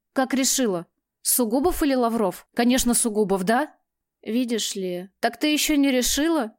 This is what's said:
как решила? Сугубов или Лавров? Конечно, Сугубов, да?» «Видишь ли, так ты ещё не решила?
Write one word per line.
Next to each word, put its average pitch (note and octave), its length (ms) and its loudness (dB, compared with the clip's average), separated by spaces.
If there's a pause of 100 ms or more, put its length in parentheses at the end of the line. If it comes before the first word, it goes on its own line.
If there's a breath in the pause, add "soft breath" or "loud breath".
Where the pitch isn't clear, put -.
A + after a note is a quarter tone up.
(120)
как C4 220 0
решила? A#3+ 520 0 (360)
Сугубов C4 600 0
или C#4 120 2
Лавров? A3+ 600 -2
Конечно, B3 380 2
Сугубов, G3+ 520 0
да?» B3 300 0 (480)
«Видишь A3+ 520 -4
ли, F#3 360 -8 (100)
так A#3+ 180 -2
ты D4+ 140 0
ещё D4+ 240 0
не C#4 140 4
решила? C4 680 0